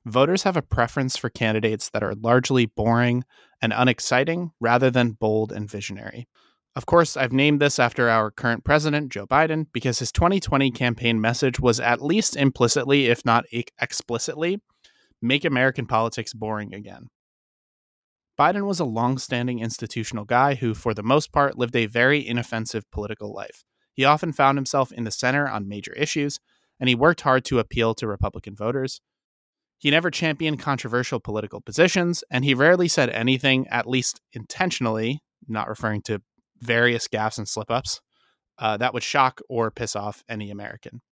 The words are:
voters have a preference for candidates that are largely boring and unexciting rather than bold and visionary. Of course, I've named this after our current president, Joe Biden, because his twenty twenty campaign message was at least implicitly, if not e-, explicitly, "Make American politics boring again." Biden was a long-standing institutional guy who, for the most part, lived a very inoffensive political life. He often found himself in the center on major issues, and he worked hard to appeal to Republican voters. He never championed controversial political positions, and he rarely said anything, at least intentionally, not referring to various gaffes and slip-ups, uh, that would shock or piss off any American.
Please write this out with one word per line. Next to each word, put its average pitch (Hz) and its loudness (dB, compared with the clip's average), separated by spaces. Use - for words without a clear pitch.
voters 135 2
have 185 0
a 156 0
preference 127 -2
for - -6
candidates 110 0
that 107 -2
are 104 -2
largely 120 2
boring 120 0
and 110 0
unexciting 135 0
rather 123 4
than 120 2
bold 107 0
and 104 -8
visionary. 104 -12
Of - -10
course, 170 4
I've 127 0
named 143 4
this 143 2
after 123 2
our 110 4
current 117 -2
president, 147 0
Joe 101 -10
Biden, 156 2
because 123 -2
his 120 -4
twenty 185 2
twenty 135 2
campaign 120 0
message 120 0
was 120 4
at 120 0
least 175 0
implicitly, 135 2
if 117 2
not 117 4
e-, 117 -6
explicitly, 151 -4
"Make 135 2
American 131 0
politics 113 -2
boring 107 -8
again." 104 -16
Biden 202 2
was 185 -2
a 160 -2
long-standing 123 -2
institutional 113 -8
guy 131 2
who, 120 -2
for 110 -4
the 104 -8
most 131 0
part, 143 0
lived 123 -2
a 117 2
very 123 2
inoffensive 117 -6
political 104 -10
life. 101 -16
He 135 0
often 151 2
found 135 4
himself 135 -2
in 120 -8
the 107 -6
center 135 -2
on 107 -6
major 101 -10
issues, 143 -4
and 127 0
he 127 6
worked 147 2
hard 131 2
to 127 0
appeal 113 0
to - -6
Republican 101 -6
voters. 131 -4
He - 0
never 165 4
championed 151 -2
controversial 123 -2
political 107 -8
positions, 175 2
and 131 0
he 139 4
rarely 170 6
said 139 2
anything, 131 0
at 117 -2
least 127 -2
intentionally, 120 -4
not 110 -6
referring 107 -4
to 104 -6
various 117 0
gaffes 110 -4
and 107 -8
slip-ups, - -4
uh, 110 -2
that 120 0
would 120 -6
shock 131 2
or 113 0
piss - -6
off 101 -8
any 107 -8
American. 107 -16